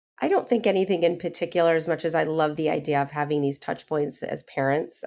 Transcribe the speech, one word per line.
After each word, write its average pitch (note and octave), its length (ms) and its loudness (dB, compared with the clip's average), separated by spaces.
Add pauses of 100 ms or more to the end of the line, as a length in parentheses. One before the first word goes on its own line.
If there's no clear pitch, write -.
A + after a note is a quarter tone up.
(200)
I C#4 80 0
don't F#4+ 200 2
think A#3 200 2
anything F#3+ 360 2
in E3+ 140 4
particular, E3 580 0
as D#3+ 120 -2
much D#3+ 180 -2
as E3 100 0
I D#3+ 80 2
love D#3 320 0
the D#3 140 0
idea D3+ 320 0
of C#3+ 100 -4
having D3 300 0
these C#3 180 0
touch - 280 -8
points D3 360 -2
as - 200 -6
parents. C#3 640 -2